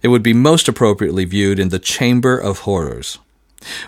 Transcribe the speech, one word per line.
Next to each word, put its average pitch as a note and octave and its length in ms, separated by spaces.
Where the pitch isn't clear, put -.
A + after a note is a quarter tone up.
it A#2 60
would A#2+ 140
be A2+ 120
most D3+ 340
appropriately G2 560
viewed G2 340
in F#2+ 120
the F#2 80
Chamber B2 580
of G2+ 220
Horrors. D2+ 600